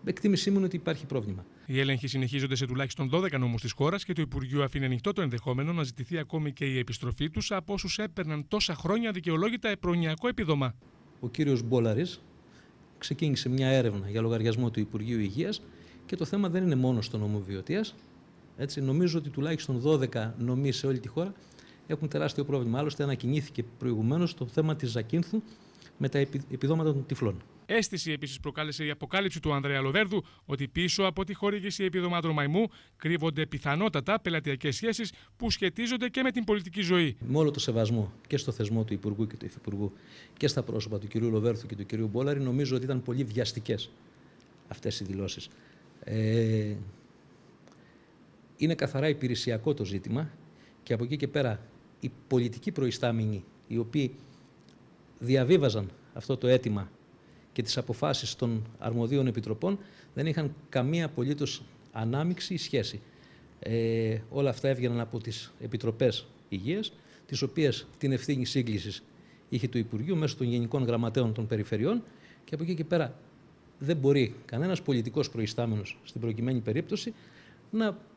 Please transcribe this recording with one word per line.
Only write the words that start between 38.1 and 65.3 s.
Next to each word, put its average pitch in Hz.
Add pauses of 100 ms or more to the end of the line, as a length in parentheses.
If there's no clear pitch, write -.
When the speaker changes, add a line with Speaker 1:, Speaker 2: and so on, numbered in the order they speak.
Speaker 1:
και 143
στο -
θεσμό 110
του 107
Υπουργού 104
και -
του -
Υφυπουργού 101 (460)
και 147
στα 135
πρόσωπα 107
του 104
κυρίου 113
Λοβέρδου 110
και 110
του 98
κυρίου 110
Μπόλαρη, 135
νομίζω 131
ότι 127
ήταν 131
πολύ 127
βιαστικές 110 (800)
αυτές -
οι 104
δηλώσεις. 95 (540)
Ε, 110 (1800)
είναι 156
καθαρά 139
υπηρεσιακό 123
το 110
ζήτημα 110 (540)
και 123
από 113
εκεί 139
και 139
πέρα 127 (400)
οι 131 (160)
πολιτικοί 120
προϊστάμενοι, 113 (240)
οι 113
οποίοι 123 (1040)
διαβίβαζαν 123 (240)
αυτό -
το 123
αίτημα 110 (640)
και 123
τις -
αποφάσεις 131
των 113 (160)
αρμοδίων 120
επιτροπών, 117 (340)
δεν 143
είχαν 151 (140)
καμία 156
απολύτως 143 (280)
ανάμειξη 143
ή 165
σχέση. - (580)
Ε, 113 (120)
όλα 139
αυτά 123
έβγαιναν 123
από 117
τις -